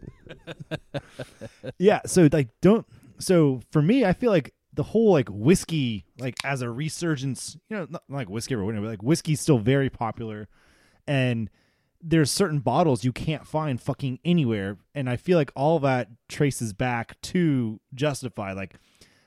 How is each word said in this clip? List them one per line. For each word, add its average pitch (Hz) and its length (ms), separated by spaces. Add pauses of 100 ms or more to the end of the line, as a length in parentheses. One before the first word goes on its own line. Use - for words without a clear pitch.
<laughs> - 640 (1080)
Yeah, 185 280
so, 170 260
like, 147 160 (120)
don't, 196 260 (320)
so 147 420 (100)
for 156 120
me, 233 220
I 185 80
feel 240 180
like 170 240 (180)
the 147 100
whole, 214 300
like, 143 160
whiskey, 113 760 (140)
like, 123 260
as 135 180
a 120 80
resurgence, 139 840 (120)
you 214 80
know, 175 140
not, 156 180
not 135 80
like 123 120
whiskey 113 260
ever 101 100
went 110 140
away, 101 80
but, 113 40
like, 101 120
whiskey's 151 380
still 139 180
very 131 320
popular, 110 580 (580)
and 123 440 (500)
there's 160 300
certain 156 300
bottles 127 440
you 123 80
can't - 340
find 151 340
fucking 131 440
anywhere, 113 540 (160)
and 127 160
I 123 60
feel 180 200
like 147 200
all 151 240
that 131 280 (200)
traces 127 440
back 120 500
to 127 580 (140)
Justify. 123 580
Like, 95 260 (480)